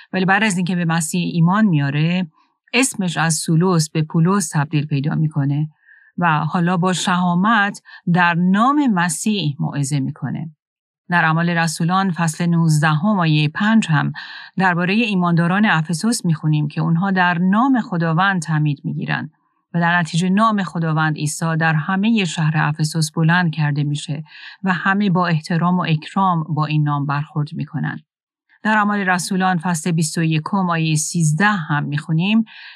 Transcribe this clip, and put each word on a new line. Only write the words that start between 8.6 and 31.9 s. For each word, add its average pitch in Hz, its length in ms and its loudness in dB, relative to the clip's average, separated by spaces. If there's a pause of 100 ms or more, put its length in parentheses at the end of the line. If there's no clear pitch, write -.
مسیح 175 640 -2
موعظه 143 400 -2
می‌کنه. 147 560 -6 (540)
در 175 160 2
اعمال 165 240 0
رسولان 175 640 0
فصل 170 340 -2
نوزدهم، 165 760 2
آیه 151 280 2
پنج 214 420 2
هم 143 220 0 (460)
درباره 180 360 2
ایمانداران 185 720 2
افسوس 175 600 0
می‌خونیم 151 420 0
که - 140 -6
اونها 165 300 0
در 180 260 2
نام 214 440 2
خداوند 175 600 0
تعمید 151 420 -2
می‌گیرن 151 460 -6 (440)
و 170 60 -2
در 170 200 2
نتیجه 170 300 0
نام 208 340 2
خداوند 156 520 -2
عیسی 160 420 -4
در 160 160 2
همه 190 520 0
شهر 156 300 -2
افسوس 156 560 -2
بلند 165 400 2
کرده 147 320 0
می‌شه 147 400 -6 (400)
و 190 100 0
همه 196 360 0
با 175 180 2
احترام 175 520 0
و 170 80 -2
اکرام 165 560 0
با 151 220 -2
این 151 180 2
نام 143 220 -2
برخورد 147 480 -4
می‌کنن. 151 460 -6 (640)
در 214 140 2
اعمال 208 220 0
رسولان 185 580 0
فصل 175 340 -2
بیست 165 260 -2
و 170 60 0
یکم، 160 460 0
آیه 160 260 0
سیزده 156 500 0
هم 156 380 -2
می‌خونیم 165 640 0 (300)